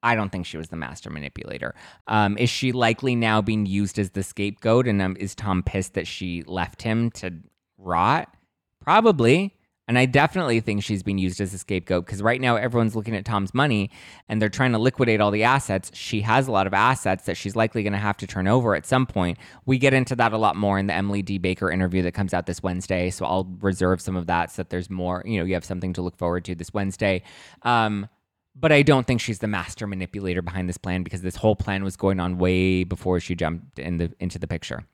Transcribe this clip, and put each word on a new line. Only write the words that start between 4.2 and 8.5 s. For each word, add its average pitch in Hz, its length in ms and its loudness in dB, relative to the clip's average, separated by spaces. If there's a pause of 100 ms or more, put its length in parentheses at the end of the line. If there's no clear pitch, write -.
scapegoat? 113 640 0
And, 101 140 2
um, 92 160 0
is 95 180 -8
Tom 92 280 0
pissed - 300 -2
that 87 140 -4
she 87 360 -8
left 85 380 -6
him 113 300 0
to 92 200 -10 (460)
rot? 95 580 0 (460)